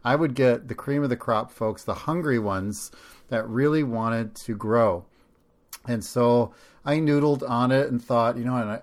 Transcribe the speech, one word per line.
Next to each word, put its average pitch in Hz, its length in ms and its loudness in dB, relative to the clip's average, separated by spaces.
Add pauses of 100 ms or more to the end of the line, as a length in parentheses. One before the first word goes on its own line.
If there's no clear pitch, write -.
I 127 140 2
would 151 180 0
get 123 340 2
the 113 60 -8
cream 143 280 -2
of 139 80 0
the 120 60 0
crop 113 340 -2
folks, 110 340 -4
the 98 100 -4
hungry 151 440 -2
ones 101 520 -4 (380)
that 113 200 -2
really 147 340 2
wanted 113 540 -2
to 113 200 -8
grow. 104 480 2 (840)
And 117 180 -4
so 120 500 2 (300)
I 147 120 0
noodled 147 520 2
on 123 220 2
it 139 200 2
and 120 120 -2
thought, 120 360 2
you 120 60 -6
know, 127 120 -2
and 110 140 -2
I, 110 120 -6